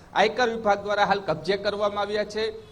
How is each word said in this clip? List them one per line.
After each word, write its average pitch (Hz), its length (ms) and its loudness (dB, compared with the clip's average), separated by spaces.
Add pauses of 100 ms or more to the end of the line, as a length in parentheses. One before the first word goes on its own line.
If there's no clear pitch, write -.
(140)
આયકર 220 340 4
વિભાગ 214 340 0
દ્વારા 202 220 2
હાલ 196 160 2
કબજે 156 360 -2
કરવામાં 202 480 -2
આવ્યા 208 200 -2
છે. 214 260 -4 (200)